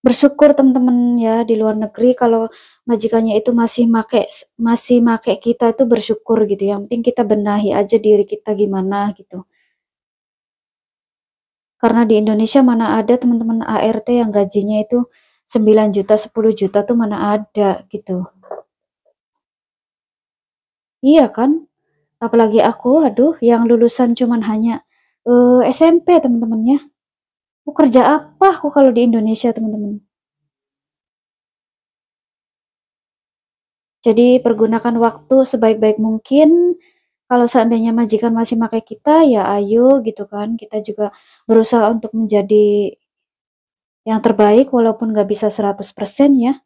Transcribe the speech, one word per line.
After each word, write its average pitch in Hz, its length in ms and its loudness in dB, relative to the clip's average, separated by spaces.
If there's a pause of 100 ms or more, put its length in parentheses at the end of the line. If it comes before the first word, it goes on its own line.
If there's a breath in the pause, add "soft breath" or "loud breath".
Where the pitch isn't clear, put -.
Bersyukur 285 480 2
teman-teman 247 640 2
ya, 226 320 -2
di 226 80 0
luar 214 240 -2
negeri 226 320 0
kalau 226 400 -2 (320 soft breath)
majikannya 226 560 -2
itu 233 160 -2
masih 233 320 0
make, 226 400 -2 (320)
masih 233 400 0
make 233 400 0
kita 233 320 -2
itu 240 160 0
bersyukur 220 560 -2
gitu. 196 160 -4 (100)
Yang 202 160 -4
penting 233 220 -6
kita 247 160 -2
benahi 208 480 -2
aja 202 240 -2
diri 208 320 2
kita 214 240 -10
gimana 202 640 -4
gitu. 185 320 -20 (2250)
Karena 233 240 2
di 220 160 2
Indonesia 214 400 0
mana 226 400 2
ada 226 160 0
teman-teman 233 480 -2
A 220 160 -4
R 220 240 -2
T 240 160 -2
yang 226 80 -2
gajinya 208 560 -2
itu 240 240 -4 (400)
sembilan 214 480 2
juta, 208 240 0
sepuluh 220 320 -2
juta 202 320 -2
tuh 240 160 -2
mana 208 400 -2
ada 208 480 -4
gitu. 180 400 -8 (2750)
Iya 277 320 2
kan? 285 320 -2 (560)
Apalagi 226 400 0
aku, 254 480 0
aduh, 247 320 0
yang 233 320 2
lulusan 233 480 0
cuman 233 320 -2
hanya, 226 320 -4 (400)
eh, 247 400 4
S - 160 -2
M 339 240 4
P, 349 160 4
teman-teman 226 480 -2
ya. 285 120 2 (840)
Mau 294 80 -12
kerja 269 480 2
apa - 400 -2
aku 294 160 -6
kalau 269 160 4
di 240 160 2
Indonesia, 226 480 -2
teman-teman? 214 480 -8 (4000)
Jadi 247 400 2
pergunakan 226 560 -2
waktu 262 480 0
sebaik-baik 214 480 0
mungkin. 302 800 2 (480 soft breath)
Kalau 247 240 0
seandainya 226 480 0
majikan 226 400 -2
masih 226 240 -2
pakai 226 240 -4
kita, 302 400 0
ya 220 320 2
ayo 226 480 2
gitu 214 240 -8
kan. 214 320 -8
Kita 214 240 -10
juga 208 320 -8 (320 soft breath)
berusaha 220 400 2
untuk 220 240 -4
menjadi 208 880 0 (1040)
yang 220 160 -2
terbaik 214 560 2
walaupun 220 400 -2
nggak 202 160 -2
bisa 208 160 -4
seratus 202 480 -6
persen 277 400 0
ya. 254 300 -2